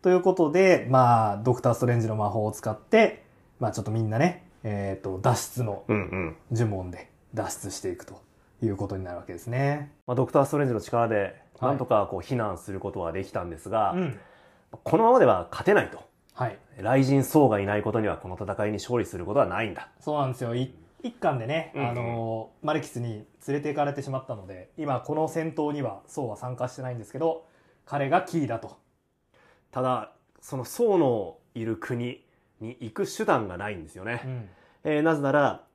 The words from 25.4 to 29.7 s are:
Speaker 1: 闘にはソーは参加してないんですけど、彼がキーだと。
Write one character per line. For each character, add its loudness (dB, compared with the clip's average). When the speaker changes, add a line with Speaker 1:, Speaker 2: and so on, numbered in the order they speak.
Speaker 1:
闘 -2
に -4
は -6
ソ -8
ー -4
は -8
参 -8
加 -4
し -12
て -12
な -6
い -8
ん -10
で -12
す -20
け -10
ど、 -2
彼 -2
が 4
キ -4
ー 0
だ -4
と。 -14